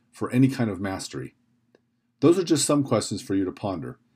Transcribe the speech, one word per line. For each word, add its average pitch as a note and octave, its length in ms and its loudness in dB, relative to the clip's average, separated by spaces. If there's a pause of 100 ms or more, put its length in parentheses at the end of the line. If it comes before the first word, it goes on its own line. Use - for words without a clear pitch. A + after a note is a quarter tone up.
(120)
for - 200 -6
any B2+ 160 6
kind B2+ 220 -2
of F#2 100 -6
mastery? F#2 560 -8 (840)
Those E3+ 180 6
are F#3+ 60 0
just D#3+ 220 0
some D3 180 2
questions G#2+ 380 -2
for - 120 -6
you G2 120 0
to F2+ 60 -4
ponder, E2+ 460 -8 (180)